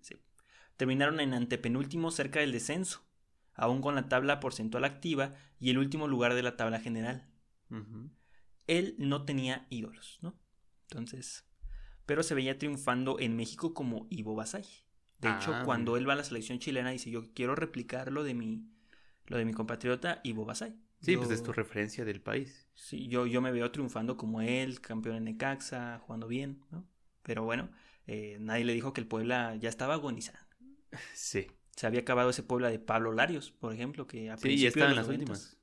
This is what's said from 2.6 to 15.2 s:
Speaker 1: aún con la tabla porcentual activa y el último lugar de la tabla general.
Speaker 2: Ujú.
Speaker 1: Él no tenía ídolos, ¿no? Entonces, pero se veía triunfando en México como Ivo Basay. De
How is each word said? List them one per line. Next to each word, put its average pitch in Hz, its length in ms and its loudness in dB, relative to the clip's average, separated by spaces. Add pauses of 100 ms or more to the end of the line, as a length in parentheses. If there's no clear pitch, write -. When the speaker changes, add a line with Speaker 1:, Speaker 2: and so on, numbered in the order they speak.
Speaker 1:
aún 127 280 4
con 143 120 2
la 135 160 2
tabla 135 300 4
porcentual 123 460 0
activa 139 500 0 (240)
y 127 100 2
el 127 80 6
último 143 300 2
lugar 120 260 6
de 123 100 4
la 120 140 2
tabla 113 220 2
general. 117 480 -2 (420)
Speaker 2:
Ujú. 110 400 -10 (580)
Speaker 1:
Él 175 300 2
no 139 280 0
tenía 131 440 -2
ídolos, - 520 -8
¿no? 170 180 -10 (440)
Entonces, - 600 -12 (600)
pero 147 180 2
se 160 120 2
veía 135 220 2
triunfando 135 640 0
en 113 160 2
México 117 380 -2
como 117 360 -2
Ivo 107 240 -4
Basay. 110 300 -4 (560)
De 117 80 2